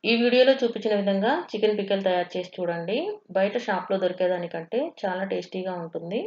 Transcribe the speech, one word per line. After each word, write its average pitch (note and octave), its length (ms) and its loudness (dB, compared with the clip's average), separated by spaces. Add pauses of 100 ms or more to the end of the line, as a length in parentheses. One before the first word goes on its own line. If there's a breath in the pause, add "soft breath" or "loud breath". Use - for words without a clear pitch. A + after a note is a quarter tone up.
ఈ G#3 160 2
వీడియోలో B3 400 6
చూపించిన A3+ 400 0
విధంగా G3 320 2 (180)
చికెన్ G#3+ 300 2
పికిల్ G3 260 -2
తయారు F3+ 300 0
చేసి F3+ 200 -6
చూడండి. E3+ 400 -4 (420)
బయట G3+ 260 2
షాప్‌లో F#3+ 400 -2
దొరికేదానికంటే F3+ 760 -2 (220)
చాలా F#3+ 300 -2
టేస్టీగా F#3 500 -6
ఉంటుంది. E3+ 460 -6